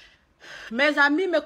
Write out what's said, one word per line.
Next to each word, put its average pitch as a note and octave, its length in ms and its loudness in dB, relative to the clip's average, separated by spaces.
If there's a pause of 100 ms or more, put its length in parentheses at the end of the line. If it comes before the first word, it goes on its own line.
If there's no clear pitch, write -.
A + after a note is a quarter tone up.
(720)
Mes C#4+ 260 0
amis, D4 300 2
mes E4 180 0